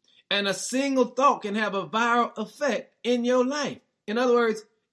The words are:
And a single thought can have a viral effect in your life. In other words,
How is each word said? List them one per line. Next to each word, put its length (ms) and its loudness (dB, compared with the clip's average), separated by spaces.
And 180 0
a 60 0
single 500 0
thought 380 0
can 120 -6
have 200 -2
a 120 -4
viral 500 0
effect 580 -4
in 200 0
your 200 2
life. 340 -4
In 120 -2
other 160 2
words, 300 0